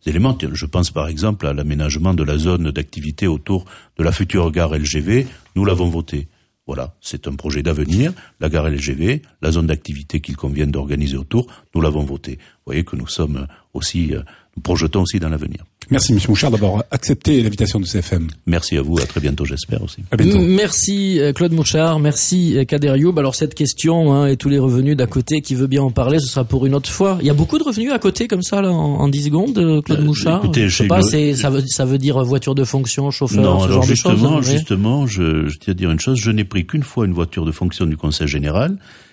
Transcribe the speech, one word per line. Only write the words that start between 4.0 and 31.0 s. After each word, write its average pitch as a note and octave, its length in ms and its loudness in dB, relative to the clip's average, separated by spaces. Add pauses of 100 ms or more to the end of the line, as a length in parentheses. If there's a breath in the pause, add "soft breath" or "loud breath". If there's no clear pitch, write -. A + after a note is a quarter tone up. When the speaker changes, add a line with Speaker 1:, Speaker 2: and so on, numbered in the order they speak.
Speaker 1:
la E2 80 2
future F2 400 0
gare D#2 240 -2
L D2+ 100 -2
G D2+ 140 -4
V. A2 260 0 (300 loud breath)
Nous G2 100 0
l'avons F2+ 240 0
voté. D#2 380 -6 (400)
Voilà, C2+ 340 -10
c'est - 260 -12
un C#2+ 60 -6
projet C#2+ 300 -6
d'avenir. D#2 500 0 (280 loud breath)
La D#2 80 -2
gare D#2 180 -2
L D2 120 -2
G C#2 140 -6
V, G2+ 280 -2 (200 soft breath)
la D2+ 100 0
zone E2 160 2
d'activité D2+ 520 -6
qu'il C#2+ 160 -8
convient C#2+ 320 -4
d'organiser C#2+ 500 -2
autour, A2 300 -2 (260 loud breath)
nous E2 80 0
l'avons D2+ 220 0
voté. C#2 300 -8
Vous - 400 -14
voyez D#2+ 100 -2
que - 140 -8
nous C#2 100 -8
sommes C#2+ 400 -4 (260 soft breath)
aussi, D#2 400 -2
euh, C#2 80 -6 (340 soft breath)
nous - 60 -10
projetons E2 400 0
aussi F#2 180 0
dans D#2+ 100 -2
l'avenir. D2+ 340 -6 (280)
Speaker 2:
Merci, C3 220 2
monsieur G2+ 160 2
Mouchard, A2+ 220 2
d'avoir G#2 400 0
accepté C3+ 500 2
l'invitation G#2 380 0
de F#2+ 60 -2
C F2+ 180 -2
F - 100 -4
M. E2 140 0 (180)
Speaker 1:
Merci E2 320 0
à C#2 60 0
vous, D#2 160 0
à C2+ 80 0
très - 120 -6
bientôt, C#2+ 240 -2
j'espère G#2+ 380 -4
aussi. G2 300 -10
Speaker 2:
À - 60 0
bientôt. F#3 200 6
Speaker 3:
M-, F3+ 160 4
merci, G3 680 0
euh, C#3+ 140 2
Claude E3+ 180 0
Mouchard, D#3+ 460 2
merci, D#3 580 2
euh, C3+ 100 2
Kader C#3+ 320 0
Youb. E3 200 4
Alors, C3+ 160 0
cette - 220 -4
question, D#3 580 2
hein, C#3+ 140 4
et C3 100 2
tous C#3+ 120 -2
les C#3+ 100 4
revenus C3 360 2
d'à B2+ 120 2
côté, C3+ 340 -2
qui C3+ 140 -4
veut B2+ 100 2
bien C3+ 160 2
en C3+ 80 2
parler, C3 300 2
ce C3+ 80 0
sera B2+ 160 0
pour C3 240 0
une C3+ 80 2
autre C#3 160 -4
fois. G3 300 0
Il - 40 0
y D3 60 4
a - 20 4
beaucoup D#3+ 240 2
de D#4+ 60 0
revenus A#3+ 280 -2
à B3+ 60 0
côté, A3 300 0
comme F#3 160 -2
ça, G3+ 180 0
là, F#3+ 100 2
en, F3 40 2
en D3 320 0
dix C#3+ 160 0
secondes, F#3 340 0
euh, D#3+ 240 4
Claude D3+ 200 0
Speaker 1:
Euh, - 20 4
Speaker 3:
Mouchard ? D#3+ 400 2
Speaker 1:
écoutez, C3+ 260 2
Speaker 3:
Je F2+ 80 0
sais B2 60 2
Speaker 1:
j'ai G#2 40 4
Speaker 3:
pas, - 140 4